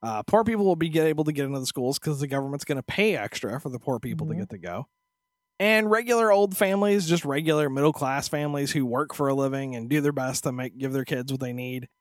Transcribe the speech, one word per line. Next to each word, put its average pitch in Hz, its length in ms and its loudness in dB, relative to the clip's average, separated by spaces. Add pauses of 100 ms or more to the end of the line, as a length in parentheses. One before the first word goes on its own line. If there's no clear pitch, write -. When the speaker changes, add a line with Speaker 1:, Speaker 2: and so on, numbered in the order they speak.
Speaker 1:
Uh, 110 200 -4
poor 214 180 4
people 214 220 2
will 190 100 6
be 165 140 -2
get, 160 180 2
able 156 160 2
to 151 100 0
get 143 120 0
into 139 160 -4
the 131 60 -4
schools 131 300 -2
'cause 147 220 -2
the 143 80 -2
government's 139 380 -4
gonna 135 180 -2
pay 208 320 0
extra 110 460 -6
for - 80 -8
the 127 100 -8
poor 120 220 -4
people 135 260 -6
Speaker 2:
Mm-hmm. 156 140 -4
Speaker 1:
to - 20 -
get 196 80 -10
to 104 80 -12
go. 90 300 -10 (720)
And 214 280 4
regular 226 440 4
old 202 240 4
families, 202 520 2
just 170 160 2
regular 151 460 2
middle-class 139 560 0
families 143 460 -2
who 143 120 0
work 127 300 -2
for 143 140 2
a 139 60 2
living 135 420 -2
and 117 120 -8
do 147 120 2
their 143 100 2
best 131 320 -4
to 147 80 -2
make, 127 260 -8
give 135 160 -4
their 135 120 -2
kids 131 280 -4
what 131 80 -4
they 123 120 -6
need 127 360 -8 (120)